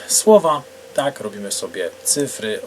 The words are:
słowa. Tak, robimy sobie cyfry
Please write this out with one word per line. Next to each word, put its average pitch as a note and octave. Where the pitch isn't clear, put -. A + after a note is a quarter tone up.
słowa. E3+
Tak, C#3
robimy G2+
sobie F2+
cyfry A#2+